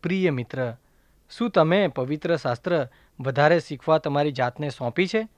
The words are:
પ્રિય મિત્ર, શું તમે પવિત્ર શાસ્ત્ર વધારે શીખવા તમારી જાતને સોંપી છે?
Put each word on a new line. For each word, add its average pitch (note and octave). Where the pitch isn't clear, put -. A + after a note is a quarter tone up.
પ્રિય F3+
મિત્ર, B2
શું A#3
તમે F3
પવિત્ર D3+
શાસ્ત્ર C3+
વધારે D3
શીખવા D#3
તમારી D3
જાતને C3
સોંપી C3
છે? A3